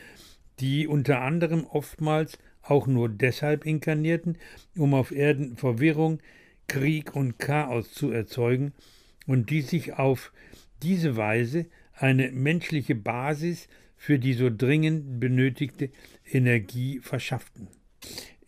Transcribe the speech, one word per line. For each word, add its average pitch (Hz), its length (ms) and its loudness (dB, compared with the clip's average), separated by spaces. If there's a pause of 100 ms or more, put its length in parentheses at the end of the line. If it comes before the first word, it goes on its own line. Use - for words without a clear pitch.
(600)
die 139 260 0
unter 143 340 2
anderem 165 440 0
oftmals 151 720 -2 (240)
auch 135 240 2
nur 120 220 2
deshalb 135 580 0
inkarnierten, 160 720 -2 (380)
um 143 180 4
auf 135 180 2
Erden 139 440 0
Verwirrung, 151 640 2 (480)
Krieg 147 460 -2
und 131 240 -2
Chaos 135 540 -2
zu 143 180 -2
erzeugen 123 600 0 (540)
und 131 240 2
die 151 100 2
sich 147 340 -4
auf 135 380 0 (500)
diese 165 340 2
Weise 117 500 0 (280)
eine 131 380 2
menschliche 147 600 0
Basis 139 760 -4 (280)
für 147 220 0
die 127 160 2
so 127 200 2
dringend 139 640 0
benötigte 127 720 0 (400)
Energie 123 720 0
verschafften. - 680 -8 (800)